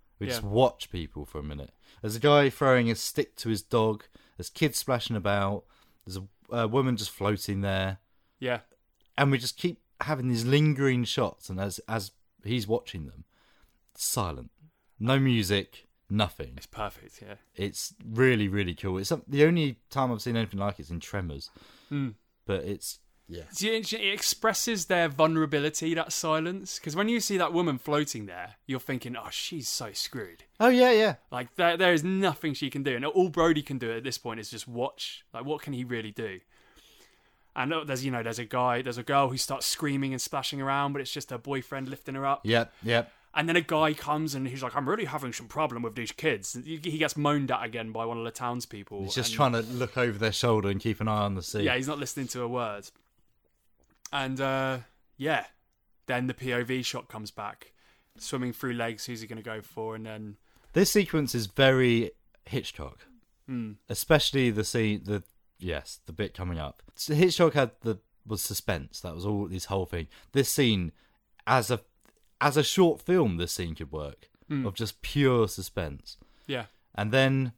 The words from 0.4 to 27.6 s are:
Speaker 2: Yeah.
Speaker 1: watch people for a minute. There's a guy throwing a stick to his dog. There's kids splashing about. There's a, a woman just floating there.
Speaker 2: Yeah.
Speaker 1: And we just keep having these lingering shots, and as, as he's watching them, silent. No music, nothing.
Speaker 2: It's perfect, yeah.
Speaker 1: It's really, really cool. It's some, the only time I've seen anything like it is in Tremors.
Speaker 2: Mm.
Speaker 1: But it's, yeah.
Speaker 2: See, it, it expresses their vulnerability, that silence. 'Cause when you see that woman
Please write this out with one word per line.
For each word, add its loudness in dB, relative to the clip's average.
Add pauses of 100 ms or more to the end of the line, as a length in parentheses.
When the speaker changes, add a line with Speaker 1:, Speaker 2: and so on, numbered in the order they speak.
Speaker 2:
Yeah. -6
Speaker 1:
watch 2
people -8
for -14
a -8
minute. -10 (300)
There's -6
a -6
guy 8
throwing 4
a 2
stick -4
to -6
his 0
dog. 2 (320)
There's -10
kids 0
splashing -2
about. 0 (400)
There's -10
a, -8 (260)
a 0
woman 2
just -6
floating 0
there. 0 (400)
Speaker 2:
Yeah. -2 (560)
Speaker 1:
And 4
we 4
just -4
keep -4 (200)
having -2
these 0
lingering 4
shots, -2
and -6
as, -4
as -4 (320)
he's -2
watching -2
them, -16 (680)
silent. -4 (480)
No 4
music, 2 (220)
nothing. -2
Speaker 2:
It's -18
perfect, -10
yeah. -16 (200)
Speaker 1:
It's -6 (120)
really, 4
really 0
cool. -4
It's -4
some, -2
the 6
only 2 (120)
time 0
I've -4
seen -2
anything -2
like -2
it -12
is -12
in -4
Tremors. -6 (420)
Speaker 2:
Mm. -4 (300)
Speaker 1:
But -2
it's, -8 (280)
yeah. -12
Speaker 2:
See, -2
it, -4
it 0
expresses 0
their 4
vulnerability, 2
that -2
silence. -2
'Cause -8
when 2
you 2
see 0
that 2
woman 2